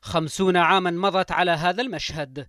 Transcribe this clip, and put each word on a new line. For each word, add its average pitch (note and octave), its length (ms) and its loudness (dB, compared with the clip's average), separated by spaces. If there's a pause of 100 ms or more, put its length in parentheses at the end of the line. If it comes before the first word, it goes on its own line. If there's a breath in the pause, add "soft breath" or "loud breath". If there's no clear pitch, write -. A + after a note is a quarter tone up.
خمسون F3 480 0
عامًا F3+ 340 4
مضت F#3 420 0
على F3 180 2
هذا F3 320 0
المشهد. D3 680 -8